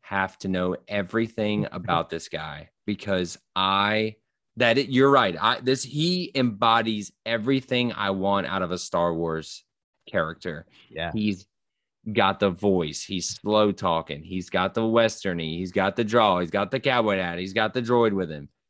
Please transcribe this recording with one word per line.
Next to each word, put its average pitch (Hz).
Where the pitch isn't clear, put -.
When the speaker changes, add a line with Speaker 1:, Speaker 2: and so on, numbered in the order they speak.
Speaker 1:
have 95
to 95
know 92
everything 104
Speaker 2:
<laughs> -
Speaker 1:
about 87
this 82
guy," 76
because 92
I, 101
that 120
it, 127
you're 135
right. 110
I, 113
this, 131
he 165
embodies 113
everything 120
I 98
want 98
out 92
of 85
a 90
Star 85
Wars 82
character. 80
Speaker 2:
Yeah. 80
Speaker 1:
He's 104
got 98
the 101
voice. 87
He's 92
slow 107
talking. 82
He's 92
got 92
the 113
Westerny. 98
He's 92
got 98
the 117
draw. 104
He's 85
got 101
the 131
cowboy 113
hat. 87
He's 95
got 110
the 123
droid 117
with 90
him. 73